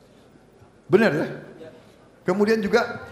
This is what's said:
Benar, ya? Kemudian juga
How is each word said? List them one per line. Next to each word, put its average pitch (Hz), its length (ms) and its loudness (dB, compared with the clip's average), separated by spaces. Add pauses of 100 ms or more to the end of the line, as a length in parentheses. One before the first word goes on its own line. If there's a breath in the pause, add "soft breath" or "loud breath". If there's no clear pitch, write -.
(920)
Benar, 196 260 6
ya? 165 100 -4 (1000)
Kemudian 208 360 2
juga 202 520 -2